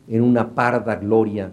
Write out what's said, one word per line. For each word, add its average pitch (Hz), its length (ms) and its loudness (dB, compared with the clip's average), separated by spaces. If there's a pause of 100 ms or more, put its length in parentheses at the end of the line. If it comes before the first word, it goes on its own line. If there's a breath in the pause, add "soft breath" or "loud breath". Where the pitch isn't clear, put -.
en 113 140 0
una 117 320 2
parda 120 420 0
gloria 101 560 0